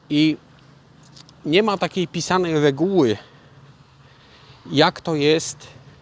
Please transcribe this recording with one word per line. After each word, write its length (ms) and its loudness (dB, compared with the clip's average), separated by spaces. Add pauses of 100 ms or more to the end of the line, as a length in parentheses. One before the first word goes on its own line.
(100)
i 260 2 (1080)
nie 180 2
ma 160 -2
takiej 300 -4
pisanej 520 -2
reguły, 560 2 (1500)
jak 300 0
to 140 -6
jest, 520 -2 (360)